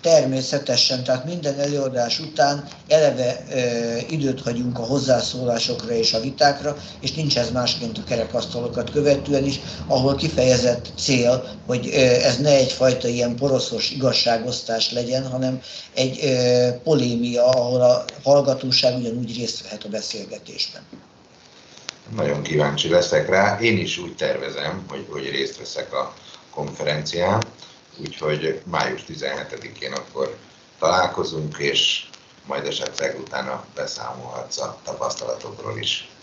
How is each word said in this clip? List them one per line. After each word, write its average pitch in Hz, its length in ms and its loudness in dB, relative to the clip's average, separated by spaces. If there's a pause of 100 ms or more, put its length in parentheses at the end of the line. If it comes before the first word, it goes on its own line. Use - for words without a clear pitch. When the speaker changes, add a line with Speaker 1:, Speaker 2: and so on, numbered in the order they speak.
Speaker 1:
Természetesen, 135 1040 4
tehát 127 200 0
minden 147 340 -4
előadás 135 640 0
után 143 480 0 (200)
eleve, 131 640 4
ö, 117 440 0 (120)
időt 139 340 -2
hagyunk 120 360 -2
a 120 40 -4
hozzászólásokra 120 1080 0
és 113 200 2
a 113 80 0
vitákra, 143 560 2 (240)
és 139 120 -4
nincs 147 260 0
ez 117 120 0
másként 120 480 -2
a 104 60 -8
kerekasztalokat 117 880 -4
követően 139 540 2
is, 139 160 -2 (260)
ahol 135 300 4
kifejezett 127 840 2
cél, 123 500 2 (180)
hogy, - 200 -2
ö, - 140 0
ez 123 360 6
ne 143 200 4
egyfajta 127 520 4
ilyen 120 280 0
poroszos 127 540 0
igazságosztás 117 1000 0
legyen, 127 380 -2
hanem 131 300 -2 (340)
egy, 131 280 0
ö, 123 460 4 (160)
polémia, 120 640 2
ahol 127 320 4
a 123 240 6 (180)
hallgatóság 131 760 4
ugyanúgy 117 400 -4
részt 120 260 -6
vehet 104 220 -12
a 107 40 -10
beszélgetésben. 104 960 -8 (1300)
Speaker 2:
Nagyon 71 260 -2
kíváncsi 73 460 0
leszek 82 400 4
rá. 98 320 2
Én 113 180 4
is 82 200 -4
úgy 87 180 -12
tervezem, 73 720 -4
hogy, 69 220 -12
hogy 69 200 -8
részt 67 280 -4
veszek - 340 -10
a 65 220 -4 (360)
konferencián, 76 920 -2 (540)
úgyhogy 76 680 -4
május 76 400 -4
tizenhetedikén 67 880 -10
akkor 67 440 -6 (420)
találkozunk, 80 800 0
és - 460 0 (420)
majd 71 200 -6
esetleg 71 520 -4
utána 65 460 -8 (100)
beszámolhatsz 62 840 -10
a 65 240 -8
tapasztalatokról 58 960 -8
is. - 320 -4 (120)